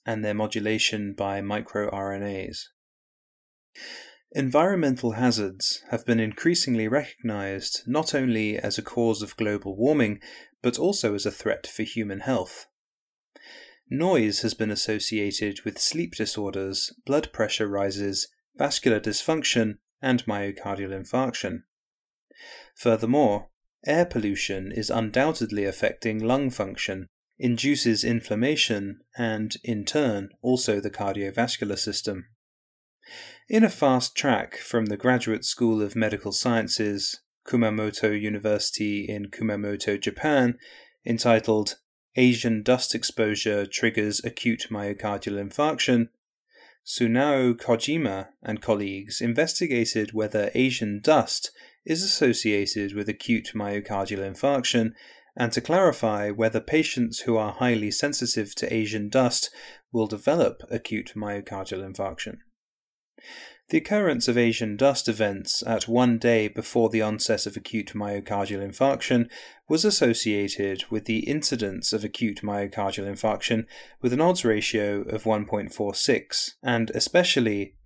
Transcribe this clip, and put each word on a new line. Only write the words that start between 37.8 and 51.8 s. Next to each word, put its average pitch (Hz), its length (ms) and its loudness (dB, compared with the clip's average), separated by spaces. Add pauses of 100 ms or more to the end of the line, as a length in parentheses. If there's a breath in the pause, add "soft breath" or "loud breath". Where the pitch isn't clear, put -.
University 104 880 0
in 104 180 -6
Kumamoto, 104 760 -2
Japan, 127 560 2 (480 loud breath)
entitled 113 680 2 (400)
Asian 120 460 4
Dust 123 320 2
Exposure 107 720 0
Triggers 107 580 0
Acute - 460 -2
Myocardial 101 720 -4
Infarction, 123 680 2 (760 soft breath)
Sunao 123 720 2
Kojima 117 720 0 (160)
and 110 180 -6
colleagues 101 580 -2
investigated 120 920 0
whether 107 400 0
Asian 120 480 0
dust - 480 2 (340 loud breath)